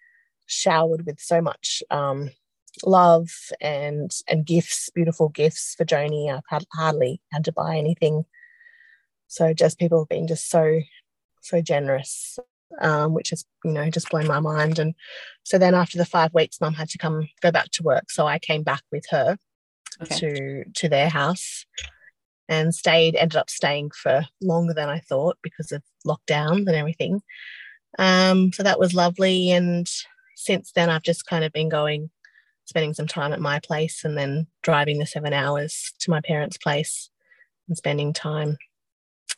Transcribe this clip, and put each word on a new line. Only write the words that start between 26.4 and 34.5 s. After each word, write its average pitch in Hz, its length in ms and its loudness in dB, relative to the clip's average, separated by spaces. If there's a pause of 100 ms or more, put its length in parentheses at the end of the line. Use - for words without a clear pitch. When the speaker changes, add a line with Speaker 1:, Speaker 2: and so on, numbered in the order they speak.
Speaker 1:
and 175 100 2
everything. 165 440 -2 (800)
Um, 185 560 6
so - 80 -6
that 196 180 0
was 180 140 2
lovely. 180 560 2
And 175 360 2 (500)
since - 360 -4
then, 170 160 2
I've 160 140 0
just - 240 -2
kind 165 180 0
of 156 80 -4
been 156 160 -2
going, 151 400 -2 (560)
spending 156 300 -2
some 160 140 -6
time 151 240 -4
at 175 80 -6
my 143 180 -2
place 156 460 -4
and 151 120 -4
then 143 300 -2 (160)